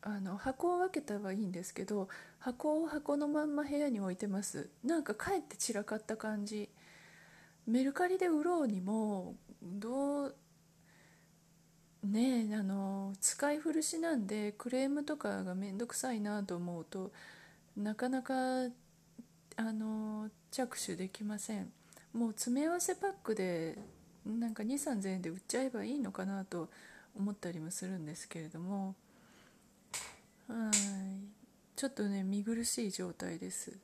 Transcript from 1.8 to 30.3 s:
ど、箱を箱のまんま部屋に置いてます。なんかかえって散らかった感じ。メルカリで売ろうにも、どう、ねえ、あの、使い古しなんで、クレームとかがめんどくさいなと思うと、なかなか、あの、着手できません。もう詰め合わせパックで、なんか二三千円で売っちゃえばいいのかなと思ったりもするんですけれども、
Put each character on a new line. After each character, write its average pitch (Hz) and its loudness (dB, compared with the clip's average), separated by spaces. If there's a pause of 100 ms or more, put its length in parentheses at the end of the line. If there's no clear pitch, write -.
ど、 196 0 (320)
箱 302 2
を 330 2
箱 294 0
の 294 2
ま 302 2
ん 294 0
ま 294 2
部 285 0
屋 294 4
に 226 2
置 190 0
い - -2
て 214 -4
ま 196 0
す。 - -4 (140)
な 320 4
ん 285 0
か 220 -2
か - 0
え 381 4
っ - -6
て - -12
散 - 0
ら 208 0
か 214 -2
っ - -2
た 220 -4
感 214 -2
じ。 208 -4 (1000)
メ 240 6
ル 277 4
カ 359 4
リ 370 4
で 370 6
売 311 6
ろ 349 6
う 262 4
に 208 2
も、 190 0 (260)
ど 269 0
う、 277 -6 (1700)
ね 226 6
え、 208 0
あ 214 2
の、 196 0
使 - 2
い 302 2
古 311 2
し 330 -2
な 330 2
ん 208 2
で、 208 0
ク - -6
レ 254 2
ー 277 2
ム 294 0
と 294 -2
か 202 -2
が 185 -2
め 196 -4
ん 190 -4
ど 233 -2
く 240 -10
さ 254 0
い 220 0
な 208 0
と 190 -2
思 175 -2
う 165 -8
と、 190 -6 (640)
な 208 -2
か 247 0
な 262 0
か、 262 -2 (300)
あ - -8
の、 214 -2 (220)
着 247 -2
手 180 -2
で 185 -2
き - -10
ま 208 -2
せ 208 -4
ん。 190 -6 (420)
も 233 4
う 220 2
詰 247 2
め 311 4
合 339 4
わ 359 2
せ 359 2
パ 392 0
ッ 392 2 (100)
ク 220 2
で、 175 0 (480)
な 226 0
ん 220 -2
か 214 -6
二 254 2
三 262 0
千 190 0
円 185 -2
で 175 -2
売 170 -6
っ - -8
ち - 0
ゃ 262 4
え 269 2
ば 233 -4
い 233 -2
い 294 0
の 202 0
か 190 -4
な 196 -2
と 175 -4 (480)
思 202 0
っ 202 -4
た 180 -6
り 175 -4
も 156 -4
す - -6
る 185 -4
ん 156 -6
で 151 -6
す - -12
け 165 -8
れ 156 -6
ど 160 -10
も、 190 -2 (1500)